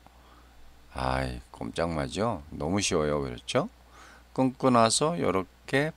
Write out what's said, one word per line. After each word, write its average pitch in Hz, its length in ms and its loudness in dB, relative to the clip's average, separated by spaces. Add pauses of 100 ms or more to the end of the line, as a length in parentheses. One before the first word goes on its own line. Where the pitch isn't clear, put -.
(920)
아이, 64 460 -2 (120)
꼼짝마죠. 80 960 -4
너무 80 320 -2
쉬워요. 76 400 0
그렇죠? 69 480 -4 (640)
끊고 131 380 2
나서 123 480 4
요렇게 127 760 -2